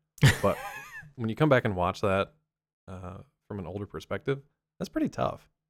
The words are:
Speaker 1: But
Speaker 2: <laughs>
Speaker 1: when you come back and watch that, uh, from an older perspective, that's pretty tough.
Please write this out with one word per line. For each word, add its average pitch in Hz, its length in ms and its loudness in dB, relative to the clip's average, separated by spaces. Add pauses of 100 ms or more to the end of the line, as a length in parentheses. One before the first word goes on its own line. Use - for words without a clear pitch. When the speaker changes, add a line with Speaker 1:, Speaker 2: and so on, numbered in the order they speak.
(400)
Speaker 1:
But - 160 4
Speaker 2:
<laughs> - 600 -14
Speaker 1:
when 113 120 -4
you 110 60 -4
come 156 140 4
back 127 160 6
and 104 100 0
watch 90 260 0
that, 98 320 0 (540)
uh, 92 300 -14 (300)
from 104 120 -8
an 85 80 -8
older 98 180 -6
perspective, 104 560 -6 (380)
that's 190 100 -6
pretty 311 200 -2
tough. - 380 -4 (220)